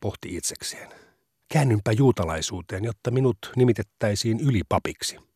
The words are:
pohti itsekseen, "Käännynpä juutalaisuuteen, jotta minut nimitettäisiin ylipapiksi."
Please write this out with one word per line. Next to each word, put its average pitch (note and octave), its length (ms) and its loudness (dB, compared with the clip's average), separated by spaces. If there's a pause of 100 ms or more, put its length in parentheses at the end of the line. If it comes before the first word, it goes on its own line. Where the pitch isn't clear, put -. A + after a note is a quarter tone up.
pohti - 340 -8
itsekseen, - 540 -10 (600)
"Käännynpä A#2 420 2
juutalaisuuteen, F#2 920 0
jotta A#2 280 -4
minut B2+ 260 0 (180)
nimitettäisiin A2+ 840 2
ylipapiksi." - 800 -2 (180)